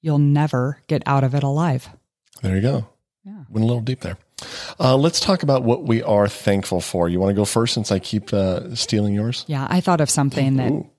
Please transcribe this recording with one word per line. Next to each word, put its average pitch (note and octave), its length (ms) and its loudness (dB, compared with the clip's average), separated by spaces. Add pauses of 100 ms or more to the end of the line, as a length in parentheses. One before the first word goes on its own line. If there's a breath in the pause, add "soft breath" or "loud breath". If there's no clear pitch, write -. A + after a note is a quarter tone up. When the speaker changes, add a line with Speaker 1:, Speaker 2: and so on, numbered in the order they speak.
Speaker 1:
You'll D3+ 180 0
never C#3+ 680 2
get - 180 -2
out C#3 180 2
of C3 120 0
it C#3+ 80 2
alive." C#3+ 460 -2 (520)
Speaker 2:
There F#2 140 0
you G2 60 2
go. A#2+ 260 0 (380)
Speaker 1:
Yeah. G3 240 -16
Speaker 2:
Went A2 140 0
a A2+ 40 4
little A#2+ 140 0
deep B2 200 -6
there. G2 160 -8 (640 loud breath)
Uh, B2+ 160 4
let's D3+ 240 2
talk F#3+ 240 0
about C3+ 200 2
what A#2 200 2
we A#2 200 0
are G#2 240 4
thankful G2 540 0
for. F2 280 0
You F2 100 0
wanna G2 140 2
go G2+ 120 2
first A#2 280 0
since A2 180 -2
I F#2+ 80 2
keep, - 340 -6
uh, F#2 420 -2
stealing G#2 380 0
yours? A2 340 -2
Speaker 1:
Yeah, C3+ 220 -4
I F3+ 120 2
thought F3 180 2
of D3 100 2
something C3+ 480 2
that B2+ 140 0
Speaker 2:
Ooh. - 280 -4